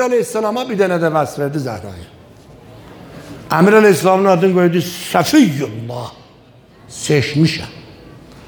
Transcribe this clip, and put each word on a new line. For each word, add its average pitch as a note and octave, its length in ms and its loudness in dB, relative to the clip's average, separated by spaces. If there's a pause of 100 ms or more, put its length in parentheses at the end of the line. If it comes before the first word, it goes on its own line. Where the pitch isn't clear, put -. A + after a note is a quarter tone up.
əleyhissalama A#3 600 -2
bir G#3 80 -4
dənə F3+ 220 0
də E3 120 0
vəsf D3+ 280 -2
verdi C#3+ 200 -4
Zəhraya. G2+ 600 -10 (1300)
Əmir F#3 300 4
əleyhissalamın F#3+ 500 4
adını F#3 240 2
qoydu F3 320 2
Səfiyyullah. B2 1200 0 (760)
Seçmişəm. - 840 -2 (760)